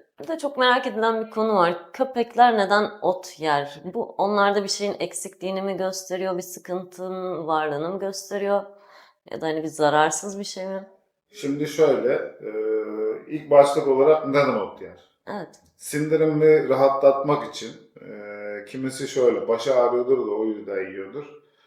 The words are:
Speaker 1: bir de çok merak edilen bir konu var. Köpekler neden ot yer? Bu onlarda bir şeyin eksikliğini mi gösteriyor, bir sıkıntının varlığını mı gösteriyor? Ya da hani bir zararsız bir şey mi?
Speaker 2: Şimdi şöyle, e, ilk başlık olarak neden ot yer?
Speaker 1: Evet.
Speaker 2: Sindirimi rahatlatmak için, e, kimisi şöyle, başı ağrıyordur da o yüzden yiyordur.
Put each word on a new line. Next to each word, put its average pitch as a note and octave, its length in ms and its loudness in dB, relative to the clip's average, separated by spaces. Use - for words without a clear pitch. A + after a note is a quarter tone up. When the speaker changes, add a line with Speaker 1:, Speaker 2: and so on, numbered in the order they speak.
Speaker 1:
bir - 80 -12
de E4 100 -6
çok C#4+ 200 -6
merak B3+ 280 2
edilen A3 380 -2
bir A3 60 -12
konu A3 240 -2
var. F3 380 0
Köpekler A#3+ 680 2
neden G3+ 320 2
ot - 380 -4
yer? C#3+ 400 -2
Bu A#3 100 -4
onlarda G3+ 600 0
bir G3 40 -6
şeyin G3+ 320 -4
eksikliğini F#3 640 -6
mi G3 140 -4
gösteriyor, F#3+ 600 -4
bir F3+ 60 -6
sıkıntının F3+ 1040 -8
varlığını D#3 440 -2
mı G3 100 -6
gösteriyor? G3 640 -4
Ya - 100 -10
da D#3+ 60 -6
hani D#3 160 -2
bir D#3+ 60 -6
zararsız D3+ 720 2
bir G3+ 60 -8
şey F#3+ 220 -10
mi? F#3+ 200 -8
Speaker 2:
Şimdi D3 360 -4
şöyle, C3+ 460 2
e, G#2+ 120 -10
ilk D3 240 -10
başlık C#3+ 380 6
olarak C#3+ 400 4
neden C3+ 260 2
ot G2 280 -6
yer? - 280 -20
Speaker 1:
Evet. F#3+ 340 -12
Speaker 2:
Sindirimi D#3 920 2
rahatlatmak C3+ 840 4
için, A2 160 -12
e, G#2 680 -12
kimisi C3 400 -8
şöyle, A#2+ 400 2
başı A#2 280 2
ağrıyordur B2 500 2
da G#2 40 -4
o A2 140 -2
yüzden G2+ 460 -4
yiyordur. G2 340 -12